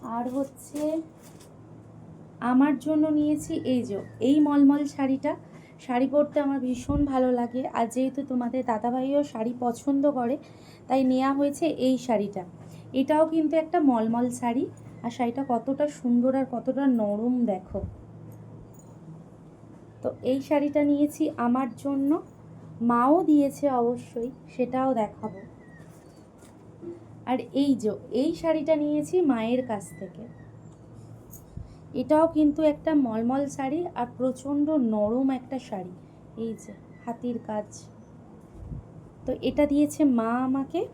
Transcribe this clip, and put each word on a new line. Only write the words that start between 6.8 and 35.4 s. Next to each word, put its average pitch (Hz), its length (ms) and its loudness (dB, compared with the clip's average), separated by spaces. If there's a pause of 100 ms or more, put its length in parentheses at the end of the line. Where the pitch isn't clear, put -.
ভালো 262 260 2
লাগে, 240 300 -2 (120)
আর 233 200 0
যেহেতু 262 280 -2 (100)
তোমাদের 247 340 -2
দাদাভাইও 254 580 0
শাড়ি 240 360 -4
পছন্দ 277 520 0
করে, 254 240 0 (500)
তাই 262 180 2
নেওয়া 262 300 2
হয়েছে 285 320 0 (120)
এই 262 200 2
শাড়িটা। 202 460 -2 (500)
এটাও 302 300 4 (100)
কিন্তু 311 220 2
একটা 320 240 2
মলমল 240 520 2
শাড়ি, 240 320 -2 (400)
আর 233 80 -4
শাড়িটা 247 380 -2
কতটা 269 360 0 (140)
সুন্দর 240 360 4
আর 262 160 0
কতটা 247 320 -2 (180)
নরম 214 320 0 (120)
দেখো। 196 340 -4 (2250)
তো - 100 -6 (140)
এই 262 180 0
শাড়িটা 294 420 0
নিয়েছি 294 400 2 (140)
আমার 247 320 0 (140)
জন্য, 277 280 0 (680)
মাও 240 420 4
দিয়েছে 285 460 4
অবশ্যই, 240 600 -2 (180)
সেটাও 262 460 0
দেখাবো। 208 460 -4 (1900)
আর 247 120 0 (160)
এই 277 220 2
যে 208 160 -2 (200)
এই 285 240 2
শাড়িটা 320 400 2
নিয়েছি 294 460 0
মায়ের 247 460 2
কাছ 202 180 -6 (140)
থেকে, 185 240 -14 (1700)
এটাও 302 340 4
কিন্তু 311 360 2
একটা 302 320 2
মলমল 247 540 2
শাড়ি 277 320 -4 (140)
আর 240 120 -4 (100)
প্রচণ্ড 277 500 -2 (260)
নরম 220 360 2
একটা 262 300 -6